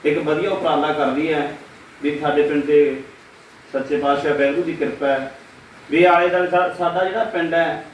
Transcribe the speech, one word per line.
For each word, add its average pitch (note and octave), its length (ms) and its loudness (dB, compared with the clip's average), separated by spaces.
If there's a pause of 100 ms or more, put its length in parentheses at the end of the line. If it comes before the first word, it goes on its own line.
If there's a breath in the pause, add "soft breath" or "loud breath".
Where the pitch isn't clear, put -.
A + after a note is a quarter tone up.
ਇੱਕ D3+ 140 2
ਵਧੀਆ D#3 320 0
ਉਪਰਾਲਾ D#3 420 0
ਕਰ D3 140 0
ਰਹੀ D3 260 0
ਹੈ C#3+ 240 -2 (460)
ਵੀ D3 160 -2
ਸਾਡੇ D3 240 2
ਪਿੰਡ D3 220 0
'ਤੇ C#3+ 380 4 (720)
ਸੱਚੇ C#3 240 -2
ਪਾਤਸ਼ਾਹ C#3+ 380 0
ਵਾਹਿਗੁਰੂ C#3+ 280 0
ਦੀ D#3+ 100 -4
ਕਿਰਪਾ - 340 -4
ਹੈ C3+ 260 -2 (580)
ਵੀ D#3+ 140 4
ਆਲੇ F3 240 6
ਦੁਆਲੇ F3+ 220 0
ਸਾ-, F3+ 240 2
ਸਾਡਾ F3 300 -2
ਜਿਹੜਾ F#3 200 -2
ਪਿੰਡ E3 300 -4
ਹੈ - 400 0